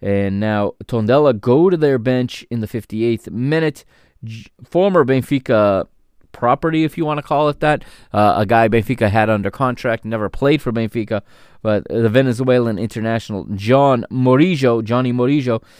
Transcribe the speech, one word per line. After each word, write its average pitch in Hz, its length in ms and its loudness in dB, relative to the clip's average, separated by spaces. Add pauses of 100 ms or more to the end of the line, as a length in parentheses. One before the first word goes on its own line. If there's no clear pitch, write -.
And 98 380 -2
now 104 340 -2 (120)
Tondela 123 520 2
go 139 320 4
to 180 60 2
their 147 220 0
bench 123 540 -4
in 120 100 -6
the 107 60 -6
fifty-eighth 113 640 -4
minute. 147 520 -4 (400)
J-, 113 220 -16 (180)
former 180 400 2
Benfica 120 840 0 (440)
property, 160 540 0
if - 120 -8
you 165 60 -4
wanna 151 180 -4
call 147 280 0
it 143 100 -6
that, 151 240 0 (300)
uh, 104 240 4
a 104 80 0
guy 113 240 4
Benfica 113 400 0
had 110 200 2
under 101 220 -2
contract, 123 540 -4
never 110 240 -4
played 143 320 0
for 123 100 -4
Benfica, 110 520 -4 (380)
but 107 280 -2
the 113 180 0
Venezuelan 123 720 2
international 110 760 -6
John 123 560 2
Morillo, 127 720 2
Johnny 123 300 -2
Morillo, 123 500 -2 (180)